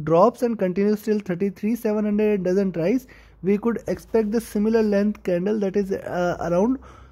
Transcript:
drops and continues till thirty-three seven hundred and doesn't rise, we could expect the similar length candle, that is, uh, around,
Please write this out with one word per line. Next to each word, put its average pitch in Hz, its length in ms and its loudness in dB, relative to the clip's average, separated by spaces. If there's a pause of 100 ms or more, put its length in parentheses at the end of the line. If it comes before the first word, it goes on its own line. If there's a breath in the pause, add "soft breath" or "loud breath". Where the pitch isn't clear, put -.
drops 175 380 4
and 233 180 0
continues 196 440 0
till 214 160 0
thirty-three 202 580 -4
seven 214 260 -2
hundred 208 300 2
and 190 100 0
doesn't 185 320 0
rise, 185 320 0 (360 loud breath)
we 202 140 2
could 226 300 -2
expect 208 440 -2
the 226 100 0
similar 220 420 0
length 208 400 0
candle, 190 360 -2
that 196 180 -2
is, 196 140 -2
uh, 175 500 -4
around, 190 380 0 (320 loud breath)